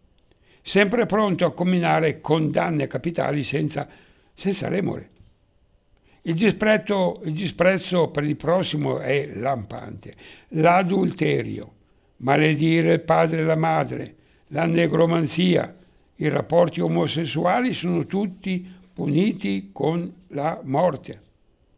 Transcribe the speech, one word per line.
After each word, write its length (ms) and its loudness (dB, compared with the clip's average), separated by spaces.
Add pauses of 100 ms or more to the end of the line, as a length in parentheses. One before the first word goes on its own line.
(640)
sempre 420 2
pronto 400 2
a 80 0
comminare 640 2
condanne 680 0
capitali 560 -4
senza, 440 -4 (460)
senza 360 -4
remore. 400 -4 (1120)
Il 100 -2
disprezzo, 920 2
il 80 -4
disprezzo 760 0
per 140 -2
il 120 0
prossimo 640 0
è 340 0
lampante. 800 -6 (340)
L'adulterio, 1200 0 (440)
maledire 760 4
il 80 2
padre 400 2
e 20 -2
la 120 2
madre, 600 -2 (320)
la 180 -4
negromanzia, 1080 2 (420)
i 100 -2
rapporti 520 2
omosessuali 920 0
sono 320 -2
tutti 600 -4 (260)
puniti 800 -2
con 400 -2 (160)
la 360 -4
morte. 580 -2 (560)